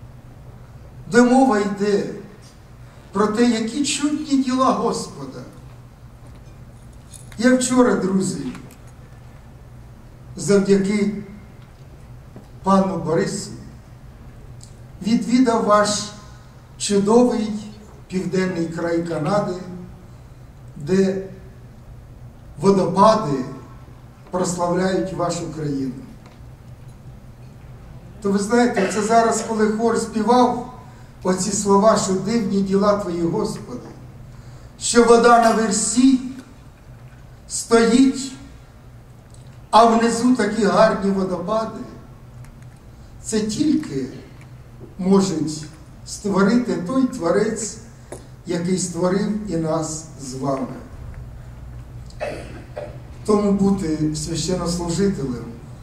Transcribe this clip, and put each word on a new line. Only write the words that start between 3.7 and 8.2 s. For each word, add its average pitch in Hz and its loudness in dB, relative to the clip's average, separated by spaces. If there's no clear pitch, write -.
чудні 277 -2
діла 254 2
Господа. 147 -6
Я 247 6
вчора, 247 4
друзі, 185 -2